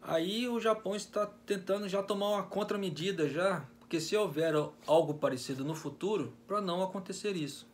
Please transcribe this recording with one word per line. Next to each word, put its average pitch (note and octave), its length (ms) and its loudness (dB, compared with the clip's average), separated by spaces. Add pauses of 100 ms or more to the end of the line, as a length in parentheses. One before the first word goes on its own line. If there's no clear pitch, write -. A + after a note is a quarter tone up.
Aí F#3+ 460 0
o A#3 120 0
Japão G#3+ 340 0
está G#3 320 -2
tentando G3+ 640 -2
já G3 140 0
tomar G3+ 280 0
uma G3+ 140 2
contramedida F#3 840 0
já, E3 360 0 (160)
porque - 200 -2
se G#3 160 -2
houver E3 360 2 (340)
algo D3+ 280 6
parecido C3+ 500 -2
no D#3 100 -2
futuro, D3+ 580 -2 (140)
pra G#3 140 -2
não F#3 220 0
acontecer F#3+ 540 -4
isso. D3 380 -6